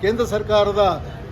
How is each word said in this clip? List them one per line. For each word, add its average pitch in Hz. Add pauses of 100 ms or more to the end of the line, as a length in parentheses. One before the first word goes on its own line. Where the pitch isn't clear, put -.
ಕೇಂದ್ರ 226
ಸರ್ಕಾರದ 202 (280)